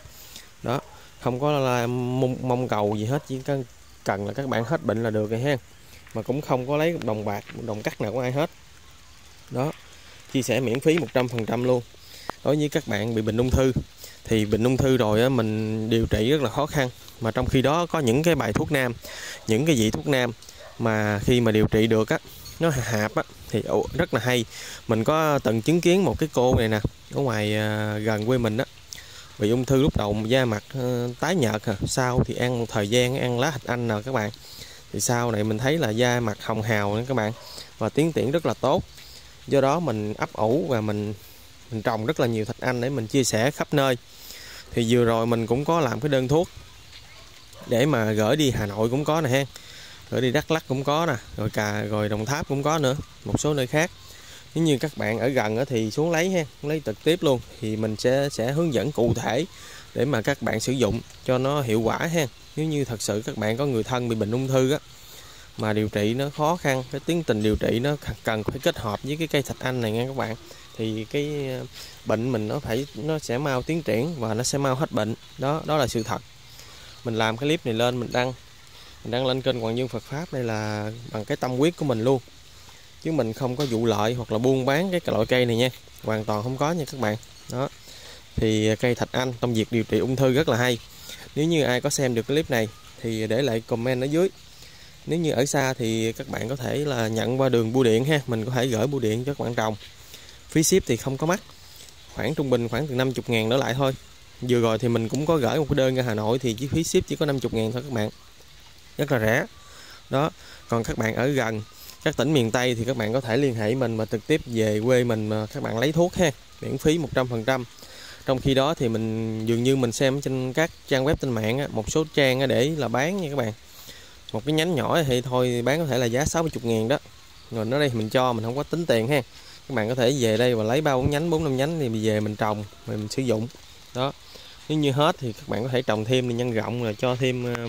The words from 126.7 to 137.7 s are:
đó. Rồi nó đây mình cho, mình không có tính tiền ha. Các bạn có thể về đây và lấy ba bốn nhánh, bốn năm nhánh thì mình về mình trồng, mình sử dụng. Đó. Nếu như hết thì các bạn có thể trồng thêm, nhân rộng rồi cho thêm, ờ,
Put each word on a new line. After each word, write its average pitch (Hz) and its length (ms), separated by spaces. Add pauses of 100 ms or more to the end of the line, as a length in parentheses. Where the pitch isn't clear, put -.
đó. 139 100 (540)
Rồi 113 140
nó 127 140
đây 147 140
mình 110 160
cho, 127 240
mình 110 120
không 117 100
có 143 80
tính 165 220
tiền 117 220
ha. 143 140 (480)
Các 139 60
bạn 110 140
có 127 60
thể 127 240
về 110 180
đây 123 180
và 110 80
lấy 120 180
ba 147 140
bốn 135 160
nhánh, 151 180
bốn 160 140
năm 135 140
nhánh 156 220
thì 135 100
mình 110 160
về 107 140
mình 107 160
trồng, 107 280 (240)
mình 107 200
sử 120 140
dụng. 117 260 (480)
Đó. 131 180 (560)
Nếu 151 80
như 147 140
hết 151 280
thì 120 140
các - 160
bạn 107 140
có 131 60
thể 127 120
trồng 110 240
thêm, 123 320
nhân 123 140
rộng 117 320
rồi 110 160
cho 127 160
thêm, 123 400
ờ, 117 140